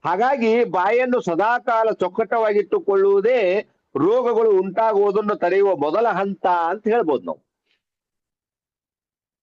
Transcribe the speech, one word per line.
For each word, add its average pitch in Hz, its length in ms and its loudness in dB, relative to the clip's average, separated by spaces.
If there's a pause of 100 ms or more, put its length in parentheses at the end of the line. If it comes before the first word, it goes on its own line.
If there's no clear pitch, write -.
ಹಾಗಾಗಿ 226 600 0
ಬಾಯನ್ನು 226 560 0
ಸದಾಕಾಲ 220 680 0
ಚೊಕ್ಕಟವಾಗಿಟ್ಟುಕೊಳ್ಳುವುದೇ 196 1700 0 (360)
ರೋಗಗಳು 226 540 2
ಉಂಟಾಗುವುದನ್ನು 202 880 0
ತಡೆಯುವ 190 400 0
ಮೊದಲ 160 320 -2
ಹಂತ 190 380 -4
ಅಂತ 180 420 -2
ಹೇಳ್ಬೋದು 160 360 0
ನಾವು. 80 180 -12 (2000)